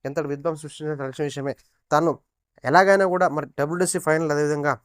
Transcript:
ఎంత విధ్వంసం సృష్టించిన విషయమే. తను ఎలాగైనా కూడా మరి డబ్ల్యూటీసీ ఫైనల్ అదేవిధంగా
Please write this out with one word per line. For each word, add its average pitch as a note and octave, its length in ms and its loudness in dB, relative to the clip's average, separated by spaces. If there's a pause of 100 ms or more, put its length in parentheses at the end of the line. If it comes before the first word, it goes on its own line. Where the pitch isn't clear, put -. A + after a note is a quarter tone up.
ఎంత C#3+ 200 -4
విధ్వంసం D3 360 -4
సృష్టించిన D3 480 -8 (100)
విషయమే. C#3 340 -4 (380)
తను D#3 220 2 (500)
ఎలాగైనా F#3+ 420 6
కూడా F3+ 240 2
మరి D3 260 -4
డబ్ల్యూటీసీ F3 440 -2
ఫైనల్ D#3 320 0
అదేవిధంగా D3 420 0 (100)